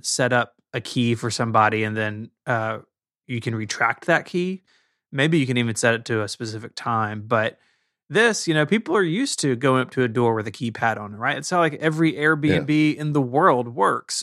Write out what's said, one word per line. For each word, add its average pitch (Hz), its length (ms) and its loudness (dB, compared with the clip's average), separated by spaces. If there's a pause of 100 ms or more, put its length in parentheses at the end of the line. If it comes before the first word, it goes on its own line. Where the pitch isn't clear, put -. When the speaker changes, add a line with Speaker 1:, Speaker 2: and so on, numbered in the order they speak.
Speaker 1:
set 123 280 0
up 120 220 0 (180)
a 123 80 -4
key 117 360 0
for 113 160 -4
somebody, 110 500 2
and 107 140 -2
then, 107 340 -6 (160)
uh, 110 320 -2 (480)
you 120 140 -6
can 113 160 -4
retract 113 500 -2
that 165 200 2
key. 185 360 -4 (480)
Maybe 156 280 2
you 135 80 2
can 123 100 0
even 117 180 0
set 117 200 2
it 117 100 -6
to 110 180 -2
a 101 60 -4
specific 113 460 -10
time. 107 520 -4
But 113 320 0 (520)
this, 208 360 2
you 160 60 0
know, 151 140 2
people 220 280 0
are 202 80 2
used 190 380 -2
to 131 160 0
going 131 240 2
up 120 120 -4
to 131 100 0
a 123 60 2
door 117 260 2
with 107 120 -4
a 113 60 -8
keypad 113 460 -2
on 104 160 -12
it, - 20 -16
right? 127 220 -4
It's 151 100 -10
how, 180 120 2
like, 156 140 2
every 160 380 2
Airbnb 147 560 2 (260)
Speaker 2:
Yeah. 143 60 -10
Speaker 1:
in 151 140 -4
the 143 80 4
world 127 460 4
works. 135 540 -2